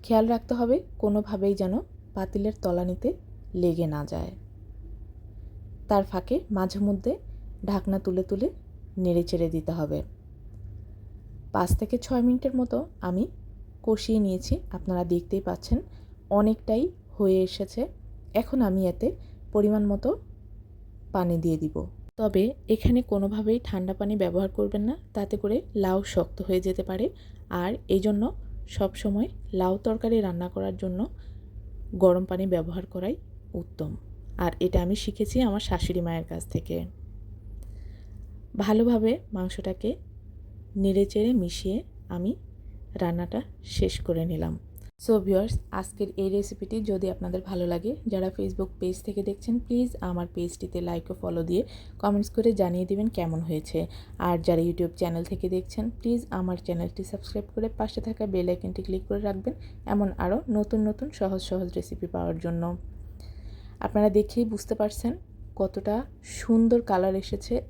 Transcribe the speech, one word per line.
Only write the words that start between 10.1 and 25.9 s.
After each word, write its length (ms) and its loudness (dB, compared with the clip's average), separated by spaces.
পাঁচ 160 4
থেকে 240 0
ছয় 220 2
মিনিটের 340 4
মতো 160 0
আমি 160 2
কষিয়ে 380 4
নিয়েছি। 300 2
আপনারা 260 0
দেখতেই 360 0
পাচ্ছেন 300 0
অনেকটাই 460 4
হয়ে 220 6
এসেছে। 340 -4
এখন 180 0
আমি 140 4
এতে 160 0
পরিমাণ 280 6
মতো 160 0
পানি 300 4
দিয়ে 180 4
দিব। 140 -2
তবে 240 6
এখানে 260 4
কোনোভাবেই 460 2
ঠান্ডা 320 -2
পানি 220 0
ব্যবহার 360 2
করবেন 300 2
না, 60 0
তাতে 260 0
করে 140 2
লাউ 140 4